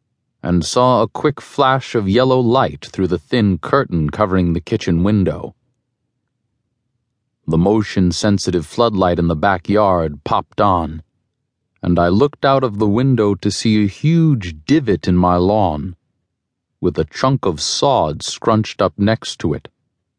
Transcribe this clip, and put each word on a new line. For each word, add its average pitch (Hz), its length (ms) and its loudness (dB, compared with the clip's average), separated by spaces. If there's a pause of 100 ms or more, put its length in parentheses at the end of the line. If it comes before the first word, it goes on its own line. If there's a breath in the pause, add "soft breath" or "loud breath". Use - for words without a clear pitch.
(440)
and 87 220 0
saw 123 360 2
a 113 60 -2
quick - 320 -4
flash 131 560 -2
of 101 140 0
yellow 127 300 2
light 117 520 0
through 95 160 -2
the 85 120 -2
thin 104 400 0
curtain 87 500 -2
covering 92 420 0
the 82 80 -2
kitchen 85 440 -2
window. 92 520 0 (1900)
The 78 100 0
motion-sensitive 98 1080 0
floodlight 95 540 0
in 85 80 0
the 85 100 0
backyard 92 880 0
popped - 340 -4
on, 82 440 0 (800)
and 87 160 0
I 87 80 4
looked 120 380 0
out 135 180 2
of 104 160 -4
the 107 80 0
window 110 480 2
to 98 160 -4
see 107 320 0
a 101 40 0
huge 127 760 -2
divot 120 420 0
in 90 80 2
my 90 200 2
lawn, 92 600 0 (840)
with 85 180 -2
a 80 80 0
chunk - 400 -2
of 80 160 -4
sod 95 600 -2
scrunched - 580 -2
up 92 160 0
next 104 420 -2
to 78 140 -2
it, - 140 -12 (520)